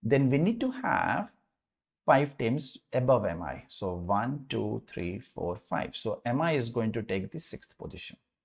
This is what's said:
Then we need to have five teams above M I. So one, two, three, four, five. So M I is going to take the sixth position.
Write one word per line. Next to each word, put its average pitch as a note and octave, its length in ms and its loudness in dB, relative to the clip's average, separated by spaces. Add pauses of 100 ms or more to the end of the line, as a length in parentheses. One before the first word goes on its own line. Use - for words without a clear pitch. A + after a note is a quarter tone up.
Then C3+ 280 4
we C#3 80 4
need G#3 220 4
to C4 120 0
have A3+ 580 0 (720)
five C#3+ 340 4
teams C3 400 -2 (140)
above B2+ 320 4
M E2+ 180 -2
I. C#2 260 -8
So F#2+ 260 -4
one, G#2 540 -2
two, A2 400 -2
three, F2+ 320 -6
four, - 340 -6
five. - 400 -6
So - 300 -4
M B2 160 0
I E3 160 2
is A#2+ 140 0
going A#2 220 0
to A2+ 120 -2
take F#2+ 260 -4
the D#2+ 80 -8
sixth - 400 -12
position. - 380 -12 (280)